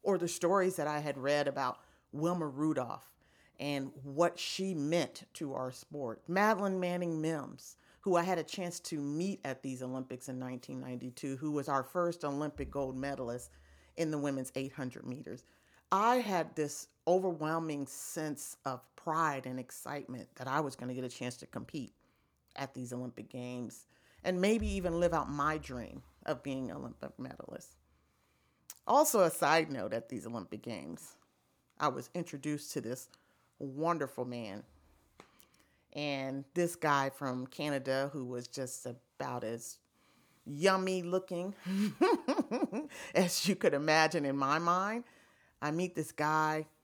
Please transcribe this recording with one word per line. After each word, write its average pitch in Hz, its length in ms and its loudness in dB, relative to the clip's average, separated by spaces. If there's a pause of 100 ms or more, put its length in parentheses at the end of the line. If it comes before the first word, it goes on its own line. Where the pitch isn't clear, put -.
or 190 140 4
the 170 100 2
stories 185 480 4
that 147 120 0
I 151 120 0
had 147 180 -2
read 143 300 4
about 135 320 -2 (320)
Wilma 165 360 0
Rudolph 135 640 -2 (500)
and 139 300 -2 (140)
what 143 340 2
she 190 380 -2
meant 151 480 2 (100)
to 139 220 -6
our 127 160 -2
sport. 127 560 -8
Madeline 196 520 4
Manning 175 400 0
Mims, 156 580 -4 (240)
who 180 160 4
I 170 60 4
had 180 140 2
a 160 60 0
chance 175 380 -6
to 156 180 -4
meet 156 460 -2
at 135 180 -6
these 131 180 -6
Olympics 127 460 -6
in 127 100 -6
nineteen 127 440 -8
ninety-two, 127 560 -6
who 151 160 -2
was 147 160 0
our 135 140 4
first 175 420 0
Olympic 143 440 -2
gold 131 280 -2
medalist 127 520 -4 (460)
in 160 160 0
the 151 60 0
women's 139 380 -2
eight 135 180 -2
hundred 127 340 -6
meters. 127 380 -10 (440)
I 220 280 6
had 202 360 2
this - 360 -4 (180)
overwhelming 160 800 2
sense - 800 -6
of 131 160 -4 (160)
pride 156 480 0
and 127 120 -4
excitement 127 800 -8
that 127 100 -10
I 131 140 0
was 139 160 -2
gonna 123 180 -6
get 127 120 -4
a 123 40 -4
chance 123 280 -6
to - 80 -16
compete 120 480 -10 (640)
at 135 160 -6
these 127 180 -8
Olympic 123 380 -8
Games 123 580 -10 (380)
and 180 160 2
maybe 214 260 4
even 175 320 0
live 170 140 4
out 151 160 0
my 147 300 2
dream 127 440 -10 (220)
of 139 180 -2
being 131 260 -4
an 87 60 -8
Olympic - 420 -10
medalist. - 600 -12 (1080)
Also, 254 360 6
a 165 100 8
side 156 400 4
note, 110 220 -4
at 113 160 -4
these 123 180 -6
Olympic 107 340 -8
Games, 85 540 -10 (640)
I 151 80 2
was 131 260 -2
introduced 151 600 -6
to 135 80 -2
this 117 260 -6 (500)
wonderful 143 680 -2
man. 113 380 -6 (1300)
And 139 500 -4 (100)
this 175 220 2
guy 139 360 4
from 127 360 -4
Canada, 139 640 0
who 139 140 -6
was 123 240 -6
just - 360 -6
about 123 600 -6
as 117 320 -6 (680)
yummy 185 560 4
looking 180 540 0 (800)
<laughs> - 800 -2
as 175 320 4
you 202 80 4
could 160 180 4
imagine 156 520 4
in 135 100 2
my 139 240 4
mind. 190 460 2 (540)
I 147 120 0
meet 180 240 0
this 151 160 -4
guy 156 560 2 (160)